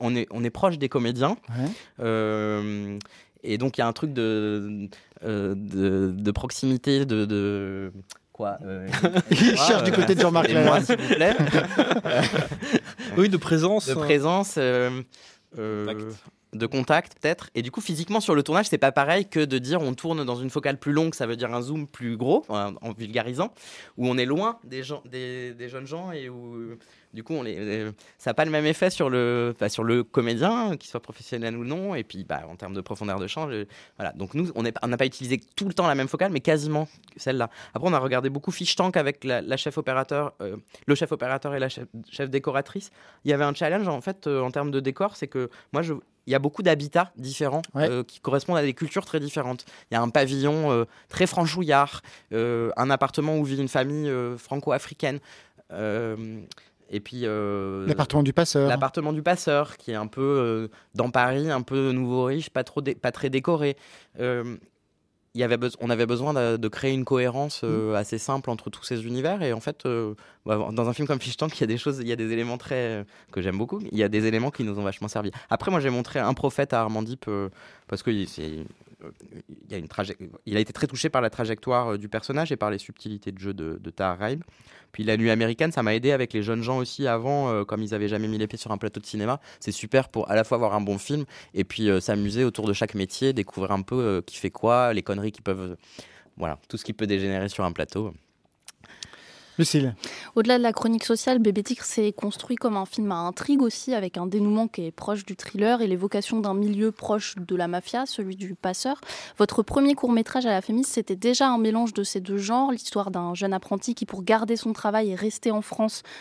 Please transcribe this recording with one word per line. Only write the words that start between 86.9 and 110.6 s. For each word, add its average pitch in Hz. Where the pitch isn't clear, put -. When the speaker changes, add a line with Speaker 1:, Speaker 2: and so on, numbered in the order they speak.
Speaker 1:
avant, 127
euh, 104
comme 110
ils 107
avaient 104
jamais 107
mis 110
les 107
pieds 113
sur 110
un 101
plateau 104
de 101
cinéma. 110
C'est -
super 131
pour -
à 104
la 110
fois 117
voir 107
un 104
bon 98
film 143
et 95
puis, 107
euh, 95
s'amuser 104
autour 110
de 101
chaque 107
métier, 107
découvrir 98
un 98
peu, 107
euh, 104
qui -
fait 98
quoi, 120
les 95
conneries 101
qui -
peuvent, 92
voilà, 78
tout -
ce -
qui 110
peut 110
dégénérer 98
sur 98
un 87
plateau. 87
Speaker 2:
Lucille. 143
Speaker 4:
Au-delà 233
de 240
la 226
chronique 226
sociale, 254
Bébé 208
Tigre 240
s'est 214
construit -
comme 226
un 190
film 208
à 175
intrigue 185
aussi, 247
avec 196
un 175
dénouement 208
qui -
est 165
proche 202
du 190
thriller 220
et -
l'évocation 202
d'un 202
milieu 208
proche -
de 180
la 175
mafia, 180
celui 190
du 190
passeur. 254
Votre 214
premier 277
court-métrage 240
à -
la 190